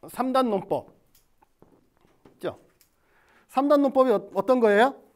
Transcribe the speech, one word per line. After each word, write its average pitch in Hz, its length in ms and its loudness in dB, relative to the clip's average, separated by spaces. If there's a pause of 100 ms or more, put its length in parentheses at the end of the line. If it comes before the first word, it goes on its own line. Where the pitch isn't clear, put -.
삼 254 240 -6
단 262 160 2
논법. 175 380 -4 (1500)
있죠? - 260 -12 (880)
삼 277 220 -2
단 285 120 4
논법이 269 300 2
어-, 202 220 -2
어떤 254 260 0
거예요? 226 360 2 (200)